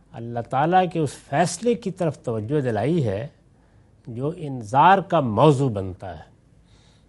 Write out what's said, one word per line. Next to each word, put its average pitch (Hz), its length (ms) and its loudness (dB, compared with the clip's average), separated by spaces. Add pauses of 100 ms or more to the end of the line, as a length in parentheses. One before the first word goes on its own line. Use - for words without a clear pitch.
(120)
اللہ 117 280 -10 (100)
تعالیٰ 165 340 2 (100)
کے 170 60 -2
اس 147 100 0
فیصلے 175 640 -2
کی 214 180 -6
طرف 165 280 -4
توجہ 117 420 -4
دلائی 127 460 0
ہے 104 200 -4 (800)
جو 131 300 -6
انذار 139 600 4
کا 170 220 0
موضوع 131 500 4
بنتا 95 500 -8
ہے۔ - 40 -20 (840)